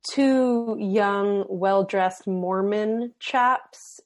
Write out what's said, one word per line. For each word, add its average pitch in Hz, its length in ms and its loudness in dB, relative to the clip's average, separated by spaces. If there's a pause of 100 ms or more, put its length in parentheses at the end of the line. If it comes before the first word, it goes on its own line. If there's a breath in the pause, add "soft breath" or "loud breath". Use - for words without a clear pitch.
(100)
two 247 680 2
young, 202 680 0
well-dressed 190 760 0
Mormon 202 920 -2
chaps - 880 -2